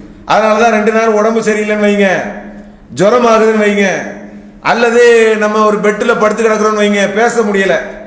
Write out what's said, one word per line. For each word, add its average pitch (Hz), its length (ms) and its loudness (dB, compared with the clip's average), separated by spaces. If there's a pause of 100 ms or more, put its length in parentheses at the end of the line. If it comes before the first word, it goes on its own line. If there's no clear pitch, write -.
(260)
அதனால 214 360 0
தான் 233 100 4
ரெண்டு 214 200 0
நாள் 220 160 0
உடம்பு 220 320 0
சரியில்லைன்னு 214 480 -2
வைங்க, 202 200 2 (840)
ஜுரம் 220 340 2
ஆகுதுன்னு 220 380 2
வைங்க, 202 220 0 (760)
அல்லது 226 760 2
நம்ம 214 280 0
ஒரு 208 120 2
பெட்டில் 208 400 0
படுத்து 214 260 0
கிடக்குறோம்னு 214 380 0
வைங்க, 202 320 0
பேச 233 280 0
முடியல. 196 340 0 (320)